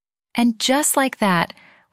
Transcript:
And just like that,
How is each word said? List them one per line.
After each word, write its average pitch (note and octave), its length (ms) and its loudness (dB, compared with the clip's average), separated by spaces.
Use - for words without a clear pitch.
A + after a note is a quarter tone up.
And A#3+ 240 0
just C#4+ 380 0
like C4+ 220 -2
that, F3+ 340 0